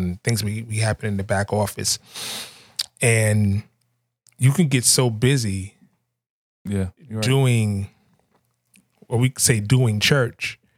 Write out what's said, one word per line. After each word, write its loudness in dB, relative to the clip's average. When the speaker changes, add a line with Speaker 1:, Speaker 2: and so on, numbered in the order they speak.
Speaker 1:
and -4
things -2
we, -6
we -8
happen -2
in -4
the -4
back -2
office. -4
And 2
you 4
can 2
get 2
so 2
busy 0
Speaker 2:
Yeah, -2
you're -8
right. -2
Speaker 1:
doing, 0
or -2
we 2
say 2
doing 2
church, 0